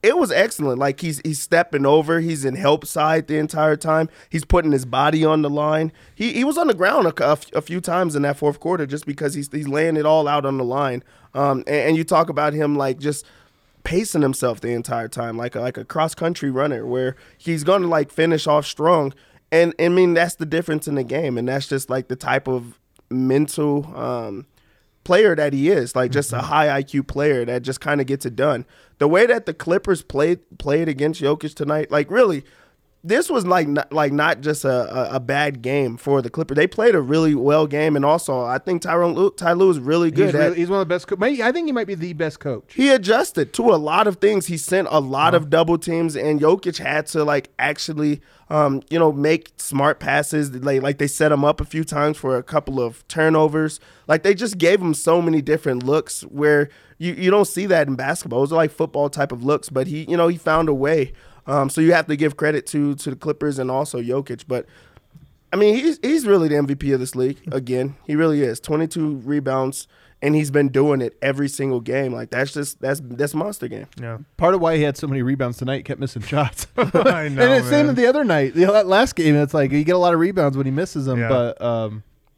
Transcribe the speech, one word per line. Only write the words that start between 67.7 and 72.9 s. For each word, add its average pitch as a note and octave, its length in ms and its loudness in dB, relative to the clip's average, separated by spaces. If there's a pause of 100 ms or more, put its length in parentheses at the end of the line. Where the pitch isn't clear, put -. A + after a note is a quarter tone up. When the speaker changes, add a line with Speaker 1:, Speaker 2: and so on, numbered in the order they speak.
Speaker 1:
he D3+ 80 -4
really D3+ 280 2
is. A#2 180 -2
Twenty-two D#3 640 -4
rebounds, C3+ 640 -4 (340)
and C#3+ 140 2
he's D3+ 140 0
been C#3+ 180 2
doing C3+ 320 2
it A#2+ 220 -6
every C#3 260 -2
single C3+ 320 -4
game. B2+ 320 -2
Like, G#2+ 180 -10
that's C3+ 220 -4
just, D3 280 -8
that's, C#3 220 -2